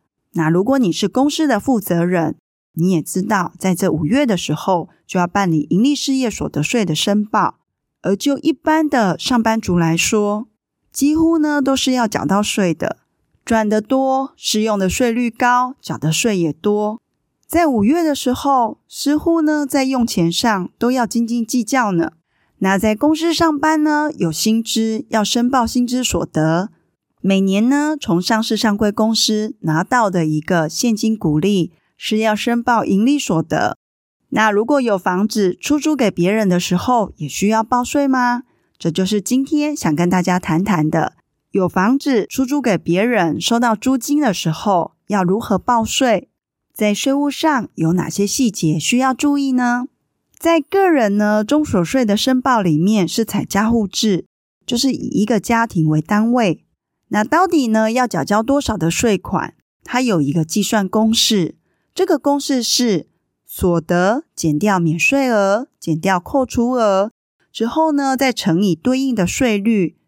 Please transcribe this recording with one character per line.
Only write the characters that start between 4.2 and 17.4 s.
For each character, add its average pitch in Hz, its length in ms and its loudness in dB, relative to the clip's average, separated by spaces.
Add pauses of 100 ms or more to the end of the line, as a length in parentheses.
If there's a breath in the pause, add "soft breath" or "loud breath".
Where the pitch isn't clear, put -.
的 214 140 2
时 - 160 -4
候 175 360 -2 (180 soft breath)
就 185 120 -2
要 175 60 2
办 185 260 -2
理 156 200 0
营 196 120 2
利 285 120 2
事 - 180 -4
业 262 160 0
所 - 200 -6
得 147 120 -4
税 214 240 0
的 160 80 -2
申 208 320 0
报。 202 300 -2 (480)
而 196 120 0
就 277 240 -2
一 302 140 0
般 311 340 0
的 208 300 0
上 247 240 0
班 226 180 0
族 180 160 -2
来 165 220 2
说， 208 500 -2 (460)
几 294 220 0
乎 330 240 4
呢 294 200 2
都 269 160 2
是 262 160 0
要 247 160 2
缴 - 160 -4
到 202 200 0
税 180 320 0
的。 - 220 -6 (460)
赚 220 240 0
得 214 140 2
多， 269 540 -2
适 - 260 -4
用 220 160 0
的 190 100 0
税 233 240 0
率 240 200 -2
高， 247 500 0
缴 - 160 -8
的 - 140 -2
税 208 260 0
也 165 160 0
多。 208 480 -2 (460)